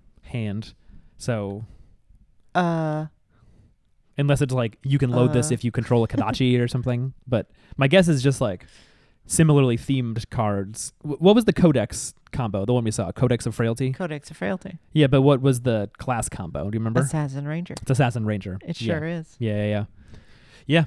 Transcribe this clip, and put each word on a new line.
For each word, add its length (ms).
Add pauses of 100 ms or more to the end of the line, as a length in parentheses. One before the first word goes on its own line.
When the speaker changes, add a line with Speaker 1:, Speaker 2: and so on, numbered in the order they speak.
(240)
Speaker 1:
hand. 500 (440)
So 480 (880)
Speaker 2:
Uh, 520 (1120)
Speaker 1:
unless 240
it's, 120
like, 300
you 140
can 140
load 220
this 180
Speaker 2:
uh. 20
Speaker 1:
if 100
you 80
control 320
a 40
Kodachi 520
Speaker 2:
<laughs> 40
Speaker 1:
or 60
something. 440 (140)
But 220 (280)
my 100
guess 200
is 160
just, 180
like, 240 (600)
similarly 520
themed 520
cards. 640 (100)
W-, 160
what 160
was 100
the 80
Codex 600 (200)
combo, 320
the 80
one 100
we 80
saw? 220
Codex 320
of 100
Frailty? 380
Speaker 2:
Codex 380
of 60
Frailty. 420 (140)
Speaker 1:
Yeah, 140
but 140
what 200
was 200
the 360
class 300
combo? 420
Do 60
you 40
remember? 220
Speaker 2:
Assassin 460
Ranger. 340
Speaker 1:
It's 100
Assassin 340
Ranger. 400
Speaker 2:
It 160
Speaker 1:
Yeah. 180
Speaker 2:
sure 80
is. 320
Speaker 1:
Yeah, 180
yeah, 100
yeah. 180 (800)
Yeah, 220